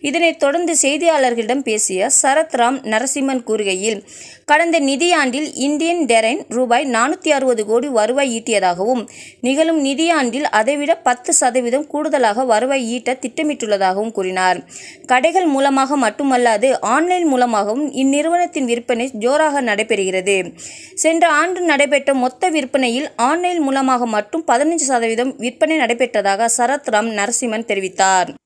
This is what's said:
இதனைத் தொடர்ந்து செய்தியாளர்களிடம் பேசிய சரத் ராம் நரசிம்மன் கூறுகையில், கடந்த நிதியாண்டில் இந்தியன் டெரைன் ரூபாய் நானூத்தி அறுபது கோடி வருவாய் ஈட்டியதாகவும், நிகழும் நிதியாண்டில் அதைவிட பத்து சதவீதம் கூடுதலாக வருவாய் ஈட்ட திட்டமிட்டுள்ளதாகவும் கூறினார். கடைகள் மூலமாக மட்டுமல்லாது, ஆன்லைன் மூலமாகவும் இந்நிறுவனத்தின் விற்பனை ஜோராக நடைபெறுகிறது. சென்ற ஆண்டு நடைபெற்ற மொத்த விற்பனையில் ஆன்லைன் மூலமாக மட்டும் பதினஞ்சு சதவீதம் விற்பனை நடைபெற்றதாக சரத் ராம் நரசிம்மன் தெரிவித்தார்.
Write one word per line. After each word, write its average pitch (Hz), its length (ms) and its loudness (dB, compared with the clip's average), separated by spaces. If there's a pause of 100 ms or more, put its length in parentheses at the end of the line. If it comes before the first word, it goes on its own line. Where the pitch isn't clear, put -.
இதனைத் 320 380 0
தொடர்ந்து 320 420 0
செய்தியாளர்களிடம் 269 800 0
பேசிய 214 480 -2
சரத் 302 460 2
ராம் 247 280 2
நரசிம்மன் 254 600 -2
கூறுகையில், 208 560 -2 (460)
கடந்த 330 340 2
நிதியாண்டில் 277 760 0
இந்தியன் 302 500 -2
டெரைன் 226 440 2
ரூபாய் 247 420 0
நானூத்தி 262 360 0
அறுபது 262 380 2
கோடி 233 220 0
வருவாய் 254 460 0
ஈட்டியதாகவும், 208 720 0 (380)
நிகழும் 302 440 0
நிதியாண்டில் 277 680 0
அதைவிட 285 460 0
பத்து - 360 -2
சதவீதம் 254 540 0
கூடுதலாக 269 580 0
வருவாய் 247 440 0
ஈட்ட 247 240 -4
திட்டமிட்டுள்ளதாகவும் 226 1000 -2
கூறினார். 185 480 0 (460)
கடைகள் 320 400 2
மூலமாக 269 520 2
மட்டுமல்லாது, 247 840 2
ஆன்லைன் 339 460 0
மூலமாகவும் 247 640 0
இந்நிறுவனத்தின் 302 720 0
விற்பனை 240 480 -2
ஜோராக 277 480 0
நடைபெறுகிறது. 196 760 0 (580)
சென்ற 330 340 2
ஆண்டு 339 320 0
நடைபெற்ற 285 520 2
மொத்த 254 360 -2
விற்பனையில் 269 680 -2
ஆன்லைன் 339 420 0
மூலமாக 269 460 0
மட்டும் 240 420 -4
பதினஞ்சு 294 380 0
சதவீதம் 240 520 -2
விற்பனை 294 420 -2
நடைபெற்றதாக 226 680 0
சரத் 247 440 -2
ராம் 220 220 0
நரசிம்மன் 220 540 -4
தெரிவித்தார். 190 640 0 (160)